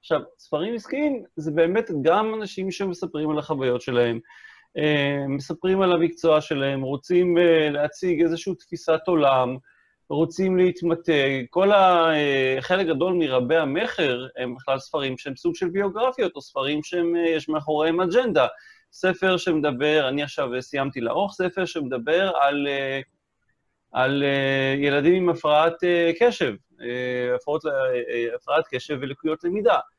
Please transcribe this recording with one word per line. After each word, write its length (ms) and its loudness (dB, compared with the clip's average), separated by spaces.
עכשיו, 200 -2
ספרים 360 -6
עסקיים 500 -4
זה 140 -6
באמת 400 0
גם 320 2
אנשים 360 -6
שמספרים 600 -4
על 80 -2
החוויות 440 -2
שלהם, 360 2
אה, 520 0
מספרים 520 -2
על 120 4
המקצוע 480 2
שלהם, 420 -2
רוצים, 560 0
אה, 320 6
להציג 520 -2
איזושהי 320 -2
תפיסת 520 -4
עולם, 500 2
רוצים 480 0
להתמתג. 920 2
כל 220 2
ה-, 420 6
אה, 460 2
חלק 260 0
גדול 260 0
מרבי 440 0
המכר 680 -2
הם 180 -6
בכלל 240 -4
ספרים 400 -6
שהם 180 -10
סוג 200 -4
של 120 -4
ביוגרפיות, 680 -2
או 60 -14
ספרים 400 -4
שהם, 340 -2
אה, 140 0
יש 180 -2
מאחוריהם 520 0
אג'נדה. 460 2
ספר 440 0
שמדבר, 720 0
אני 140 -2
עכשיו 400 -4
סיימתי 380 -6
לערוך 340 -2
ספר 300 -2
שמדבר 760 -2
על, 300 2
אה, 300 -4
על, 300 0
אה, 560 0
ילדים 360 4
עם 140 2
הפרעת, 560 2
אה, 260 2
קשב, 340 2
אה, 540 -4
הפרעות 300 -4
ל-, 40 -2
אה, 680 -2
הפרעת 360 -2
קשב 300 -6
ולקויות 440 -6
למידה. 340 2